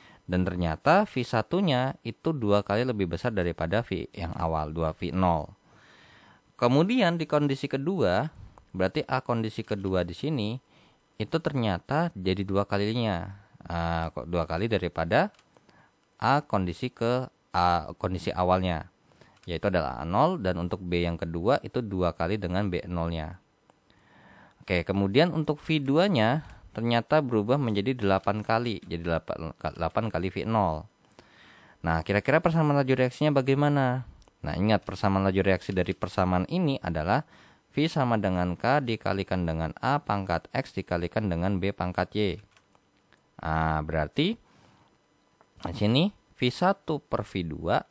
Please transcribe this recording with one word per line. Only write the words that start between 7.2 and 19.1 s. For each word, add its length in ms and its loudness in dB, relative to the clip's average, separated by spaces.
kondisi 480 0
kedua, 560 2
berarti 320 0
A 160 -2
kondisi 400 -4
kedua 400 0
di 80 -4
sini, 480 -4
itu 240 -2
ternyata 720 0
jadi 320 -2
dua 240 0
kalinya. 720 -2
Ah, 480 -2
kok 160 -8
dua 160 0
kali 240 -2
daripada 640 0
A 240 2
kondisi 480 -2
ke-, 400 -2
A 420 2
kondisi 320 -4
awalnya, 600 0